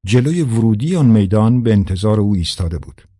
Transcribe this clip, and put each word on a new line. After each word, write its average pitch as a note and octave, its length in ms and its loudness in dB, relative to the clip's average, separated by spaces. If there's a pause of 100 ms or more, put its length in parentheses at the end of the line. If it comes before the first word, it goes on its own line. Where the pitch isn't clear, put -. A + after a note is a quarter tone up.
جلوی C3 360 0
ورودی A2+ 540 0
آن D3 100 2
میدان A2 560 2
به A2+ 100 0
انتظار G2+ 480 0
او G2+ 140 0
ایستاده E2+ 440 -4
بود. - 240 -18 (180)